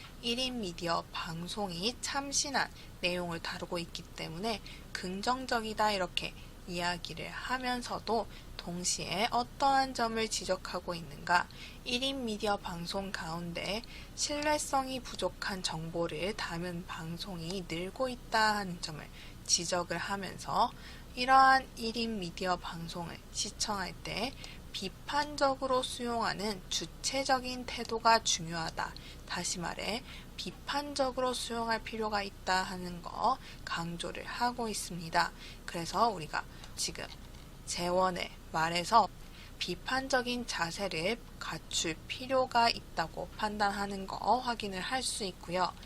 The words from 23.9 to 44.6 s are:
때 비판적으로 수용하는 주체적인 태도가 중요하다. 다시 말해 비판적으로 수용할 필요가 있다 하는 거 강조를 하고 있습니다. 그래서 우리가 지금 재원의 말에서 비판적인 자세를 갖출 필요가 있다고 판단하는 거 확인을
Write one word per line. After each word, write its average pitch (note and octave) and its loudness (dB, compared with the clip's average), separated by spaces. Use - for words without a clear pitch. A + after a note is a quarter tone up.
때 F#3 -2
비판적으로 C4+ 2
수용하는 G#3+ 0
주체적인 B3+ 0
태도가 A3+ 6
중요하다. - 0
다시 F3 -2
말해 F#3+ -2
비판적으로 C4 0
수용할 A3+ 0
필요가 G#3+ 0
있다 F#3+ 0
하는 F3+ -4
거 A#3+ 2
강조를 - -4
하고 A#3+ 0
있습니다. E3+ 0
그래서 F3 2
우리가 E3+ -2
지금 - -4
재원의 F3+ 4
말에서 E3+ 6
비판적인 B3 0
자세를 F3 0
갖출 - -2
필요가 B3+ 4
있다고 - -2
판단하는 G3+ 0
거 A3+ 4
확인을 A3 -2